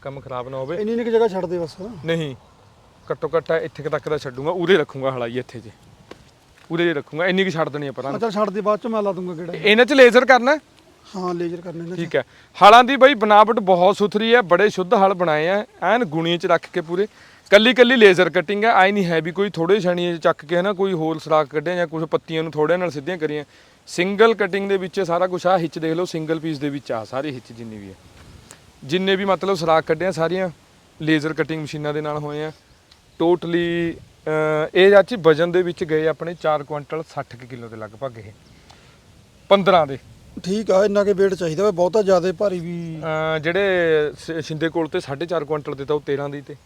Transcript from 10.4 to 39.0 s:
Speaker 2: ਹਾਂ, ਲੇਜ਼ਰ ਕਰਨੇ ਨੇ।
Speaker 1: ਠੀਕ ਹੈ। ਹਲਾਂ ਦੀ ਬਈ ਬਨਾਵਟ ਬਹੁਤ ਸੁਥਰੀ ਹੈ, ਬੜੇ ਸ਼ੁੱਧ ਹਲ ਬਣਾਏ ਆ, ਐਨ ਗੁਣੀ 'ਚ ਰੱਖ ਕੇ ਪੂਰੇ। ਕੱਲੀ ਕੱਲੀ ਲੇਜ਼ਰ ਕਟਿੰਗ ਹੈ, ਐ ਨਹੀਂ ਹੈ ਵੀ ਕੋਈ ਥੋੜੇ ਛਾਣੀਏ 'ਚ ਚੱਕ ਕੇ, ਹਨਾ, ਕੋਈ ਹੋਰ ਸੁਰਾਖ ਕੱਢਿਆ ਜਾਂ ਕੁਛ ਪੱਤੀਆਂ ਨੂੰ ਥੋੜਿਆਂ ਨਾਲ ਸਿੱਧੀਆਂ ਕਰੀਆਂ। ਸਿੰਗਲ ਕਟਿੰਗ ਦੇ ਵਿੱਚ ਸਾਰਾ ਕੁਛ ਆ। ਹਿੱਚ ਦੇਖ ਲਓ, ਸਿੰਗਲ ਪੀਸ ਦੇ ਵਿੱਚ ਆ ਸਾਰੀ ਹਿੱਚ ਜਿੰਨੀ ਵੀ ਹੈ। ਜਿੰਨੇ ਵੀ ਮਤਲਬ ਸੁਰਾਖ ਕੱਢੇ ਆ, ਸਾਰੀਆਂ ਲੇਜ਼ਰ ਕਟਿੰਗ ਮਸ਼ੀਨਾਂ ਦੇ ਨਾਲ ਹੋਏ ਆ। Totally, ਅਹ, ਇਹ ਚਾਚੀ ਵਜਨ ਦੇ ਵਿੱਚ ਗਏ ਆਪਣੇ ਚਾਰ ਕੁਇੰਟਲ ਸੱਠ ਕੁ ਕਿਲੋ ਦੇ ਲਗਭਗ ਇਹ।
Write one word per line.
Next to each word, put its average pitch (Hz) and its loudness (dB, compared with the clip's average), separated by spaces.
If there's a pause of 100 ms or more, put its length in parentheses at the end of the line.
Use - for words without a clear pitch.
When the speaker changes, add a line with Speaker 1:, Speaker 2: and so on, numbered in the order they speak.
Speaker 2:
ਹਾਂ, 180 -6
ਲੇਜ਼ਰ 170 -8
ਕਰਨੇ 170 -12
ਨੇ। 180 -10
Speaker 1:
ਠੀਕ 170 -6
ਹੈ। 131 0 (400)
ਹਲਾਂ 220 10
ਦੀ 254 0
ਬਈ 262 6
ਬਨਾਵਟ 214 4
ਬਹੁਤ 185 4
ਸੁਥਰੀ 208 2
ਹੈ, 247 6
ਬੜੇ 180 4
ਸ਼ੁੱਧ 185 -2
ਹਲ 196 4
ਬਣਾਏ 165 0
ਆ, 202 -2 (180)
ਐਨ 214 2
ਗੁਣੀ 165 -2
'ਚ 160 -6
ਰੱਖ 170 0
ਕੇ 180 -4
ਪੂਰੇ। 175 -4 (440)
ਕੱਲੀ 220 6
ਕੱਲੀ 240 6
ਲੇਜ਼ਰ 185 6
ਕਟਿੰਗ 185 -2
ਹੈ, 226 4
ਐ 196 6
ਨਹੀਂ 202 0
ਹੈ 165 0
ਵੀ 160 -6
ਕੋਈ 196 -2
ਥੋੜੇ 175 0
ਛਾਣੀਏ 175 -2
'ਚ 156 -12
ਚੱਕ 165 0
ਕੇ, 165 -2
ਹਨਾ, 190 0
ਕੋਈ 190 -2
ਹੋਰ 160 -2
ਸੁਰਾਖ 156 0
ਕੱਢਿਆ 151 -4
ਜਾਂ 175 -2
ਕੁਛ 160 -6
ਪੱਤੀਆਂ 160 -4
ਨੂੰ 160 -6
ਥੋੜਿਆਂ 151 0
ਨਾਲ 175 -4
ਸਿੱਧੀਆਂ 147 -8
ਕਰੀਆਂ। 151 -6 (440)
ਸਿੰਗਲ 202 2
ਕਟਿੰਗ 196 -4
ਦੇ 196 0
ਵਿੱਚ 185 -6
ਸਾਰਾ 175 -2
ਕੁਛ 180 -4
ਆ। 185 2
ਹਿੱਚ 165 -4
ਦੇਖ 160 -2
ਲਓ, 175 -2
ਸਿੰਗਲ 160 -6
ਪੀਸ 151 -6
ਦੇ 147 -4
ਵਿੱਚ 139 -10
ਆ 113 -6
ਸਾਰੀ 139 -8
ਹਿੱਚ 123 -14
ਜਿੰਨੀ 113 -16
ਵੀ 101 -16
ਹੈ। 95 -18 (880)
ਜਿੰਨੇ 185 -2
ਵੀ 190 -4
ਮਤਲਬ 190 0
ਸੁਰਾਖ 160 2
ਕੱਢੇ 165 -2
ਆ, 185 -2
ਸਾਰੀਆਂ 170 -4 (520)
ਲੇਜ਼ਰ 156 0
ਕਟਿੰਗ 156 -4
ਮਸ਼ੀਨਾਂ 147 -8
ਦੇ 151 -4
ਨਾਲ 151 -6
ਹੋਏ 147 -8
ਆ। 156 -10 (720)
Totally, 170 -2
ਅਹ, 156 -4
ਇਹ 190 8
ਚਾਚੀ 202 6
ਵਜਨ 165 2
ਦੇ 180 2
ਵਿੱਚ 175 -4
ਗਏ 156 -2
ਆਪਣੇ 160 -6
ਚਾਰ 151 -4
ਕੁਇੰਟਲ 147 -10 (120)
ਸੱਠ 139 -12
ਕੁ 123 -20
ਕਿਲੋ 120 -16
ਦੇ 110 -18
ਲਗਭਗ 113 -12
ਇਹ। 104 -18 (1160)